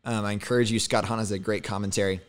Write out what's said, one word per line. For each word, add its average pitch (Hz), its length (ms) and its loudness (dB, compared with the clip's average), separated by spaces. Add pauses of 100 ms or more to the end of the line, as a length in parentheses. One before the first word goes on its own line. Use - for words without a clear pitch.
Um, 110 220 -2
I 101 60 -2
encourage 113 400 2
you, 113 80 2
Scott 107 260 2
Hahn 113 140 -2
has 104 120 -2
a 95 80 -2
great 98 240 -2
commentary 98 640 0